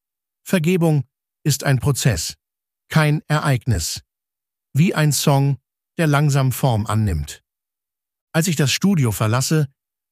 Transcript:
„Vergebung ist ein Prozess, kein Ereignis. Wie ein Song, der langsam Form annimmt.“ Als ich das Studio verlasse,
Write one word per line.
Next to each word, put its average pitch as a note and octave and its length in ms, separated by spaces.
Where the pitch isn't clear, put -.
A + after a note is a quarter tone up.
„Vergebung E3 600
ist D3 200
ein C3+ 140
Prozess, A#2+ 560
kein D3+ 400
Ereignis. B2+ 720
Wie E3+ 220
ein D3+ 180
Song, C#3 460
der E3 80
langsam C#3 440
Form A2+ 360
annimmt.“ G2 580
Als E3 160
ich D#3+ 80
das C#3 160
Studio D#3 400
verlasse, C3 560